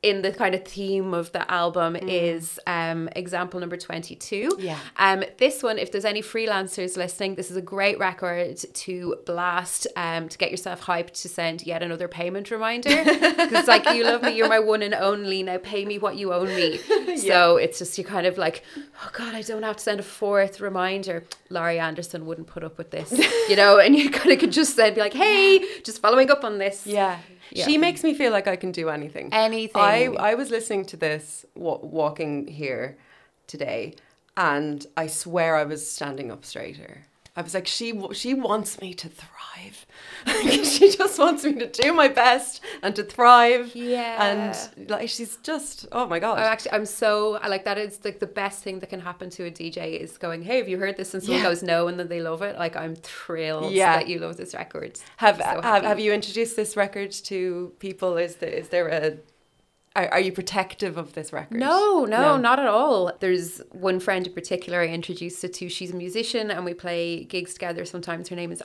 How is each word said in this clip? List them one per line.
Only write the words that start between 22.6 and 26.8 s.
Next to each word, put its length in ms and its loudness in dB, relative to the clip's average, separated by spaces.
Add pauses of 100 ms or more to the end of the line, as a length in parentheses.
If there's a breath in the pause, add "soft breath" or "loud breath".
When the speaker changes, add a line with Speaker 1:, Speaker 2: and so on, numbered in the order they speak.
Speaker 1:
up 140 -14
with 120 -14
this, 220 -8
Speaker 2:
<laughs> 380 2
Speaker 1:
you 60 8
know, 220 10
and 160 8
you 140 4
kinda 300 6
could 140 2
just 260 2
then 160 6
be 60 0
like, 120 0
"Hey, 460 6 (260 loud breath)
just 160 -12
following 300 6
up 120 6
on 140 -4
this." 300 -4